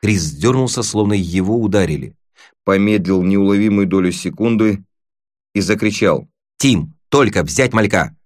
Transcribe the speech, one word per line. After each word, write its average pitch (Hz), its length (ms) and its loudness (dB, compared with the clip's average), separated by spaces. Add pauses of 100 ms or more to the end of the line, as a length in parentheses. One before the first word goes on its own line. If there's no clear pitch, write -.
Крис 101 200 0
сдёрнулся, 117 600 -2
словно 104 300 0
его 95 480 0
ударили. 90 540 -2 (480)
Помедлил 98 580 2
неуловимую 101 640 2
долю 92 240 0
секунды 107 720 -2 (720)
и 101 80 -2
закричал: 104 680 0 (300)
«Тим, 110 380 0 (140)
только 113 340 2
взять 123 280 0
малька!» 104 440 0 (100)